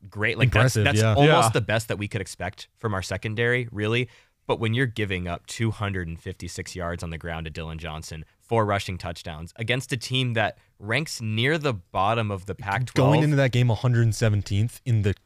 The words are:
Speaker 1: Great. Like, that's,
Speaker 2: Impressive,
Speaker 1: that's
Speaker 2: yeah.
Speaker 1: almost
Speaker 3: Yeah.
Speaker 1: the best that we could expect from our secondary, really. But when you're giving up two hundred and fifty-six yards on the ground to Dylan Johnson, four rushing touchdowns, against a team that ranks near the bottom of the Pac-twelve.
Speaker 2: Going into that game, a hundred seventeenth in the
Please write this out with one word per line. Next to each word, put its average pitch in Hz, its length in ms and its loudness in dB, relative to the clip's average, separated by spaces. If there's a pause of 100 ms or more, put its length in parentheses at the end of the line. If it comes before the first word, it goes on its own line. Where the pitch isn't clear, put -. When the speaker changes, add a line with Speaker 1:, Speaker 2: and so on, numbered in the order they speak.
Speaker 1:
Great. 107 300 -2
Like, 117 120 4
that's, 127 260 4
Speaker 2:
Impressive, 107 80 4
Speaker 1:
that's 107 160 4
Speaker 2:
yeah. 110 140 4
Speaker 1:
almost 139 340 6
Speaker 3:
Yeah. - 40 2
Speaker 1:
the 135 80 2
best 107 280 -2
that 95 100 -2
we 104 100 -4
could 104 140 -6
expect - 460 -10 (100)
from 110 160 -4
our 95 80 -2
secondary, 117 680 -2
really. 110 380 0 (380)
But 104 140 0
when 110 140 0
you're 135 120 2
giving 98 400 -4
up 87 220 -8
two 113 240 -2
hundred 98 340 -4
and 82 140 -10
fifty-six - 560 -12
yards 87 260 -6
on 87 80 -8
the 80 80 -8
ground 82 280 -8
to 80 40 -8
Dylan 80 280 -10
Johnson, 80 460 -10 (160)
four 113 240 2
rushing 101 320 0
touchdowns, 85 600 -10
against 120 360 -2
a 139 40 -2
team 127 380 -2
that 107 220 2 (220)
ranks 117 420 -4
near 117 380 0
the 143 160 0
bottom 104 560 0
of 95 160 -6
the 95 80 -6
Pac-twelve. 101 400 -4
Speaker 2:
Going 135 300 4
into 151 100 2
that 135 160 4
game, 123 200 2
a 113 40 4
hundred 117 400 2
seventeenth 104 720 0
in 113 180 2
the 98 240 2